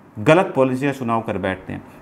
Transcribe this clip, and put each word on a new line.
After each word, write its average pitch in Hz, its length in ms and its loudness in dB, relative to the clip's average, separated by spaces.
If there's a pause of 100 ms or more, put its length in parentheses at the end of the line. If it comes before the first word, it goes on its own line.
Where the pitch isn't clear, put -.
(200)
गलत 165 360 4
पॉलिसी 131 300 2
का 139 60 0
चुनाव 117 300 -2
कर 101 160 -4
बैठते 95 360 -4
हैं। 92 100 -12 (180)